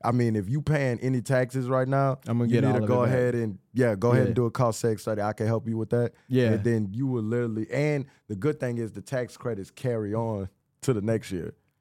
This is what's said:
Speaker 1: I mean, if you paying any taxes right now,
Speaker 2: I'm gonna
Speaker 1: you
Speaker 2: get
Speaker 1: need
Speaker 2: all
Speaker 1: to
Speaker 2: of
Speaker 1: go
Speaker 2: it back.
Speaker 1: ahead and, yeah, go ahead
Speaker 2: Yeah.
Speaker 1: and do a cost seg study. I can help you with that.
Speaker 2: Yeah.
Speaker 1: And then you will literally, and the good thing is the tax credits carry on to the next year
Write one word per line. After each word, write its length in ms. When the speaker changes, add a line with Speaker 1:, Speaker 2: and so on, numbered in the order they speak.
Speaker 1:
I 80
mean, 240
if 120
you 140
paying 380
any 220
taxes 460
right 200
now, 400
Speaker 2:
I'm 100
gonna 140
Speaker 1:
you 20
Speaker 2:
get 100
Speaker 1:
need 40
Speaker 2:
all 100
Speaker 1:
to 60
Speaker 2:
of 40
Speaker 1:
go 140
Speaker 2:
it 60
back. 80
Speaker 1:
ahead 200
and, 220
yeah, 220
go 160
ahead 120
Speaker 2:
Yeah. 40
Speaker 1:
and 80
do 100
a 60
cost 320
seg 160
study. 240
I 100
can 140
help 200
you 80
with 140
that. 240
Speaker 2:
Yeah. 240
Speaker 1:
And 120
then 300
you 140
will 160
literally, 480
and 340
the 80
good 240
thing 180
is 140
the 100
tax 360
credits 340
carry 420
on 360
to 120
the 80
next 300
year 240